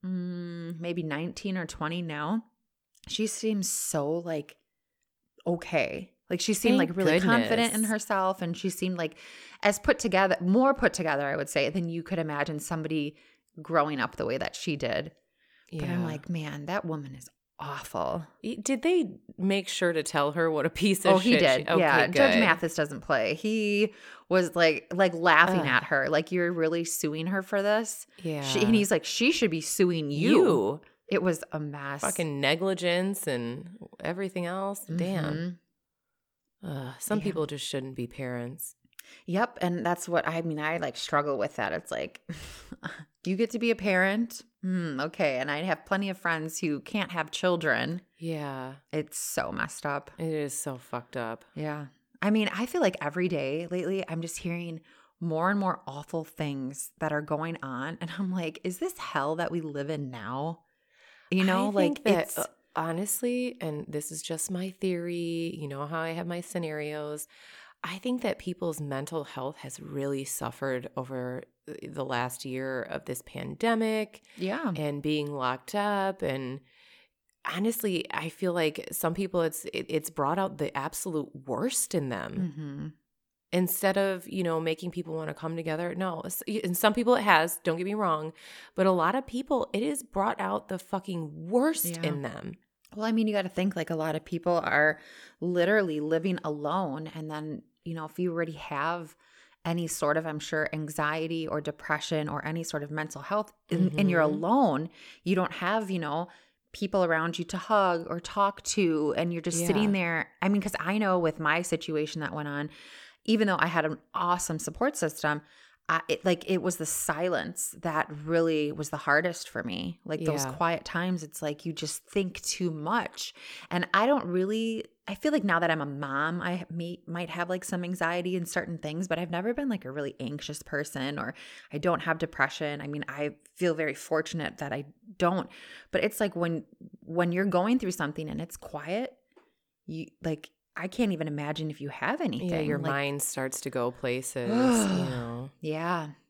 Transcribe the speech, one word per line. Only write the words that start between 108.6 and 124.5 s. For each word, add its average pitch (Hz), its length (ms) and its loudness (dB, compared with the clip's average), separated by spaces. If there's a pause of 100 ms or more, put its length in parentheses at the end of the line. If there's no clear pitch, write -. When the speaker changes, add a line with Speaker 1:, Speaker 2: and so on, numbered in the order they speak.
Speaker 1:
to, 156 540 2
and 170 160 0
you're 165 80 -4
just 170 160 -2 (100)
sitting 208 260 4
Speaker 2:
Yeah. 196 60 2
Speaker 1:
there. 170 280 0 (140)
I 185 80 2
mean, 202 120 4
'cause - 180 -6
I 185 180 -2
know 190 220 2
with 160 200 0
my 156 220 2
situation 156 600 -2
that 147 120 -4
went 151 140 -6
on, 147 220 -4 (540)
even 220 240 4
though 185 120 2
I 160 80 6
had 165 180 2
an 156 140 -2 (160)
awesome 175 420 0
support 240 400 -2
system, 151 440 -2 (480)
I, 165 180 2
it, - 180 0
like, 180 240 2
it 185 120 2
was 180 160 -2
the 160 100 -4
silence 165 920 -2
that 156 260 0 (180)
really 160 460 4
was 147 200 -6
the 147 60 -6
hardest 160 520 2
for - 120 -6
me. - 440 -6
Like, 156 180 -4
those 147 220 0
Speaker 2:
Yeah. 131 80 -6
Speaker 1:
quiet 170 320 0
times, 175 360 -2
it's 151 200 -12
like 147 240 -4
you 165 80 -4
just 151 320 -6
think 190 360 -2
too - 300 -2
much. 160 640 -4 (360)
And 175 240 0
I 208 140 4
don't 269 180 2
really, 220 600 -2 (220)